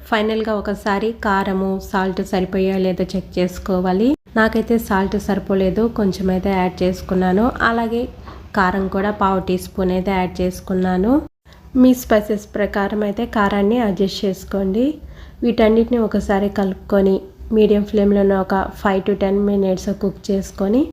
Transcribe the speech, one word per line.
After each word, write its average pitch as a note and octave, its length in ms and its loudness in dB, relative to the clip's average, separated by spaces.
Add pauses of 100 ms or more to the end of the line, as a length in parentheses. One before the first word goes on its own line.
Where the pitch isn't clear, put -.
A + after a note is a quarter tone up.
(120)
ఫైనల్గా A3 500 0
ఒకసారి G3+ 480 -2 (160)
కారము, G3 460 0 (180)
సాల్ట్ F#3+ 320 -2 (120)
సరిపోయా F#3+ 520 0
లేదో F#3 180 0 (120)
చెక్ - 240 -6
చేసుకోవాలి. F#3 680 0 (300)
నాకైతే A3+ 380 2 (120)
సాల్ట్ G3 280 0 (100)
సరిపోలేదు, F#3+ 580 0 (140)
కొంచెం F#3+ 360 0
అయితే F#3 240 0
యాడ్ F3+ 240 0
చేసుకున్నాను. F#3 640 0 (220)
అలాగే A#3 340 0 (560)
కారం F#3+ 260 2 (120)
కూడా G3+ 160 0 (100)
పావు F#3+ 260 2
టీ F#3 160 0
స్పూన్ F#3 320 -2
అయితే F#3 220 0
యాడ్ F3+ 240 -2
చేసుకున్నాను. F#3 680 0 (720)
మీ B3+ 100 8 (100)
స్పైసెస్ G#3 440 0 (100)
ప్రకారం G3+ 520 0
అయితే G3+ 160 -4 (140)
కారాన్ని G3+ 480 2
అడ్జస్ట్ F#3+ 400 0
చేసుకోండి. G3 600 -2 (580)
వీటన్నిటిని A3+ 640 2
ఒకసారి G3+ 420 0 (100)
కలుపుకొని F#3+ 560 2 (420)
మీడియం G#3 340 4
ఫ్లేమ్లోనే G3+ 540 4
ఒక G3 100 -2 (260)
ఫైవ్ G3 260 0
to G3+ 160 2
టెన్ G3 160 0 (100)
మినిట్స్ F#3+ 400 0 (140)
కుక్ F#3+ 260 -4
చేసుకొని G3 520 0 (120)